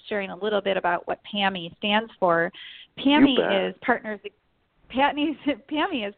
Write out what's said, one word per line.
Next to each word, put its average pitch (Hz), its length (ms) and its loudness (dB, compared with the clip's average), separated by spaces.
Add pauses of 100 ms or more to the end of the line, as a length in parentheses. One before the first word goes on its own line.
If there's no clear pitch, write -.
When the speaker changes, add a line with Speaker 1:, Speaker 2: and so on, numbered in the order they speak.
Speaker 1:
sharing 196 220 -4
a 180 60 -12
little 202 260 -2
bit 196 160 0
about 175 300 -2
what - 120 -6 (140)
pami 196 440 -2
stands 214 420 0
for. 170 320 2 (460)
Speaker 2:
You - 80 -6
Speaker 1:
pami 277 320 6
Speaker 2:
bet. 190 280 2
Speaker 1:
is 185 100 -6 (100)
Partners, 220 340 -2 (760)
pami 285 380 0
is, 269 40 -8 (100)
<laughs> 269 260 -6
pami 302 360 -2
is 208 100 -10